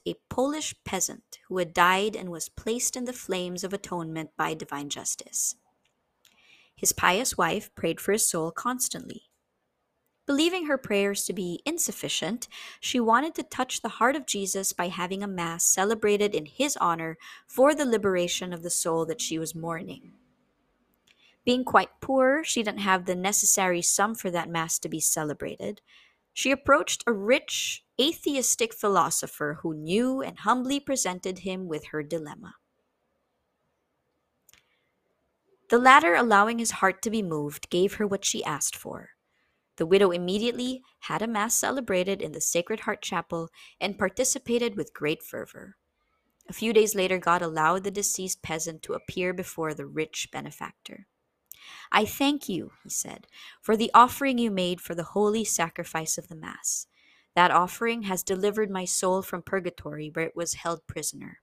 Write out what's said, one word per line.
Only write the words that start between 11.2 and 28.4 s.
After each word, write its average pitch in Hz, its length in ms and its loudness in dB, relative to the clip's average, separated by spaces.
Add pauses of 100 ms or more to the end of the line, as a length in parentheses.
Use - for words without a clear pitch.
to - 80 -6
be 175 320 -4
insufficient, 226 840 -4 (320)
she - 200 0
wanted 240 360 4
to - 60 -6
touch - 380 -4
the - 80 -6
heart 254 260 4
of 294 120 -6
Jesus 196 480 -2
by 175 140 -2
having 180 340 -4
a 208 40 -4
mass 175 380 -4
celebrated 208 680 4
in 156 100 -2
his 277 320 -2
honor 165 400 0 (300)
for 277 280 6
the 285 120 0
liberation 185 680 0
of 170 100 -10
the 175 60 -6
soul 165 380 0
that 160 160 -6
she 160 160 -4
was 160 160 -6
mourning. 165 580 -8 (1300)
Being 247 200 2
quite - 360 2
poor, 269 440 4
she - 180 -2
didn't 202 200 -4
have 185 220 2
the 180 120 -2
necessary 180 680 2
sum 208 320 2
for 196 160 -4
that 170 180 -4
mass 165 300 -2
to 170 100 -6
be 160 120 -4
celebrated. 151 800 -4 (520)
She 262 200 0
approached 277 520 2
a 240 80 0
rich, - 720 0 (160)
atheistic 269 720 0